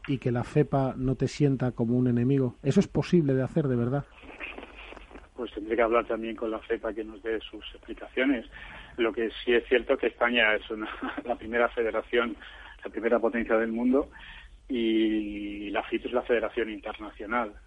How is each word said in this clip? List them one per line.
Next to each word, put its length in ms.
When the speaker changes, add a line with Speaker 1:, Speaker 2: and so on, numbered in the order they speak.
Speaker 1:
y 100
que 140
la 100
fepa 540
no 180
te 140
sienta 420
como 260
un 120
enemigo? 560
¿Eso 160
es 80
posible 460
de 100
hacer 240
de 80
verdad? 280
Speaker 2:
Pues 160
tendré 240
que 60
hablar 240
también 280
con 160
la 80
fepa 340
que 120
nos 180
dé 180
sus 240
explicaciones. 720
Lo 160
que 180
sí 80
es 160
cierto 260
es 60
que 80
España 460
es 160
una, 180
<laughs> 180
la 120
primera 320
federación, 680
la 60
primera 280
potencia 380
del 160
mundo, 360
y 1040
la 140
fip 220
es 60
la 100
federación 480
internacional. 800